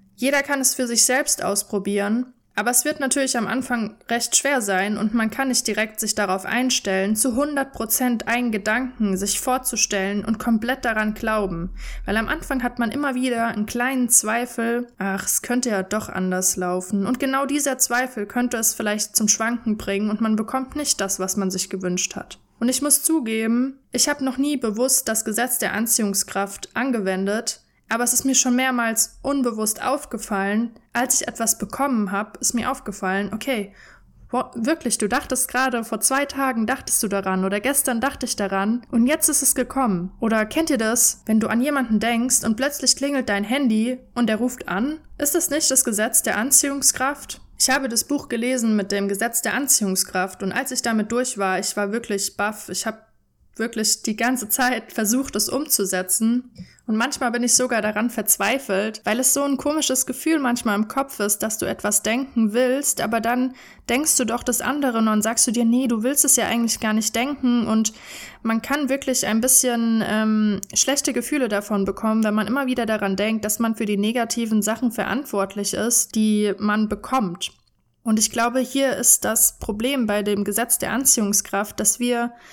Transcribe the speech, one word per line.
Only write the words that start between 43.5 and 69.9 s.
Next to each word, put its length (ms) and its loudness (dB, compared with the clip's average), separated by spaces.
und 160 2
er 60 2
ruft 320 -2
an? 320 -2
Ist 160 0
das 160 2
nicht 220 0
das 120 4
Gesetz 380 0
der 160 0
Anziehungskraft? 1040 0
Ich 140 2
habe 180 2
das 140 -2
Buch 260 -4
gelesen 460 0
mit 160 0
dem 160 0
Gesetz 340 -2
der 140 -2
Anziehungskraft 880 0
und 80 0
als 180 -2
ich 140 -4
damit 280 0
durch 280 -2
war, 180 0
ich 180 -4
war 160 -2
wirklich 460 -4
baff. 320 -4
Ich 160 -6
hab 240 -8
wirklich 480 -2
die 120 -2
ganze 320 0
Zeit 460 0
versucht, 420 0
es 140 0
umzusetzen. 1000 0
Und 80 0
manchmal 360 0
bin 120 0
ich 100 2
sogar 280 2
daran 280 0
verzweifelt, 920 0
weil 160 0
es 140 2
so 100 0
ein 140 0
komisches 480 0
Gefühl 340 0
manchmal 360 0
im 120 0
Kopf 320 -4
ist, 240 -2
dass 140 -2
du 100 -2
etwas 340 0
denken 520 0
willst, 480 2
aber 180 0
dann 340 0
denkst 260 2
du 100 2
doch 160 -2
das 200 -2
andere 380 0
und 220 4
sagst 240 2
du 60 2
dir, 140 2
„Nee, 220 4
du 140 0
willst 240 2
es 120 4
ja 100 2
eigentlich 320 0
gar 140 0
nicht 220 0
denken.“ 520 2
Und 260 2
man 200 0
kann 280 0
wirklich 380 0
ein 140 2
bisschen, 640 4